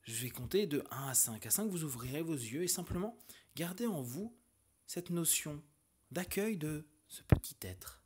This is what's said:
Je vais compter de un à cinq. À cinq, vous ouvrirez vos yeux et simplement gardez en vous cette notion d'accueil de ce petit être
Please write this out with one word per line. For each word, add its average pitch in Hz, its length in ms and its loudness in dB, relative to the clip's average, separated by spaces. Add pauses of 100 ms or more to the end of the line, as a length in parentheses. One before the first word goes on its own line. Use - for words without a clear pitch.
Je 117 200 -4
vais 127 80 -4
compter 185 360 2
de 147 240 2
un 139 180 -4
à 131 60 -4
cinq. 113 320 2
À 110 40 -2
cinq, 208 200 2
vous 170 140 -2
ouvrirez 127 380 -2
vos 165 120 0
yeux 127 280 -2
et 180 60 0
simplement 180 480 0 (400)
gardez 180 300 -2
en 175 160 0
vous 147 340 -6 (500)
cette 175 240 -6
notion 156 540 2 (460)
d'accueil 190 460 0
de 151 300 -2 (220)
ce - 140 -14
petit - 400 6
être - 440 -10